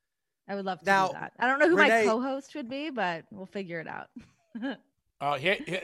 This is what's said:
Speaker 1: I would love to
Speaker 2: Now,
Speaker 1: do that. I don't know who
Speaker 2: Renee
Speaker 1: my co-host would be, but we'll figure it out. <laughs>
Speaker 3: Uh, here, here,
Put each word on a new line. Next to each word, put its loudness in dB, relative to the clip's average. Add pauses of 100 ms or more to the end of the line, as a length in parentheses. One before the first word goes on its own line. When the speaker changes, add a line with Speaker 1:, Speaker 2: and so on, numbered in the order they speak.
(480)
Speaker 1:
I -8
would -8
love -6
to -8
Speaker 2:
Now, 4
Speaker 1:
do -4
that. -10
I 0
don't 2
know 6
who 6
Speaker 2:
Renee 6
Speaker 1:
my 4
co-host -4
would -8
be, -6
but -4
we'll -14
figure -10
it -12
out. -12 (460)
<laughs> -8 (420)
Speaker 3:
Uh, -2
here, 0 (100)
here, -6